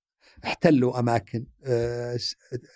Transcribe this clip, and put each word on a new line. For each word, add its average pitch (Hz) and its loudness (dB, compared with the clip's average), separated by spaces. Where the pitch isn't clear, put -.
احتلوا 127 2
أماكن، 117 -2
آه، 120 -2
س-، - -6